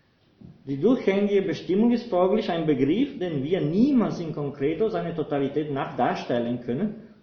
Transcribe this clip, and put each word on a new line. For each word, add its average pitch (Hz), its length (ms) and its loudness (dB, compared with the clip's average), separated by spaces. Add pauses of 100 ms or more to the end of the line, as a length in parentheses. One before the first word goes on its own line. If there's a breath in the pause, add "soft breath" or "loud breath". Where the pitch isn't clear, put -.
(680 loud breath)
Die 139 120 -6
durchgängige 202 640 2
Bestimmung 180 480 2
ist - 180 0
folglich 190 400 2
ein 165 180 -2
Begriff, 151 520 2
den 165 240 -4
wir 170 180 0
niemals 190 600 2
in 160 120 -6
concreto 147 560 -2
seine 170 260 -4
Totalität 147 580 -2
nach 139 240 -4
darstellen 123 640 -2
können 165 340 -2 (280 loud breath)